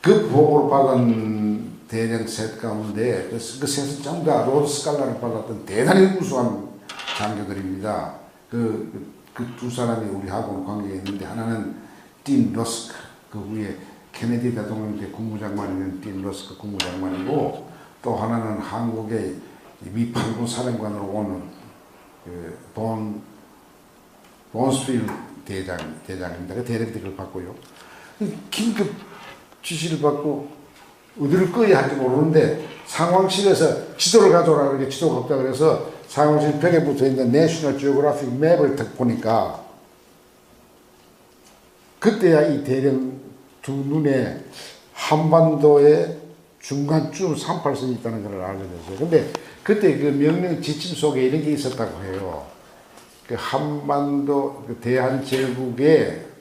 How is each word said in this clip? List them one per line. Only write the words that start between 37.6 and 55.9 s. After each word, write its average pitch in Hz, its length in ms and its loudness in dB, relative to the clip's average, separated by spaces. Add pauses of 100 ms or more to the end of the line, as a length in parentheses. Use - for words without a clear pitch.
지오그래픽 139 600 0
맵을 151 360 4
딱 113 220 -8
보니까 110 680 0 (2250)
그때야 165 480 6
이 143 160 0
대령 131 560 0 (420)
두 135 100 -8
눈에 139 720 0 (500)
한반도의 156 1300 6 (420)
중간쯤 147 760 0
삼팔선이 131 580 -2
있다는 113 300 -6
걸 101 180 -8
알게 95 220 -6
됐어요. 90 360 -12
근데 156 320 2 (320)
그때 202 340 4
그 143 100 0
명령 151 540 2
지침 156 340 -6
속에 131 300 0
이런 151 160 2
게 151 120 -2
있었다고 113 500 -4
해요. 92 420 -8 (840)
그 120 100 -6
한반도, 143 1300 -2
그 117 80 -8
대한제국의 127 1500 2 (160)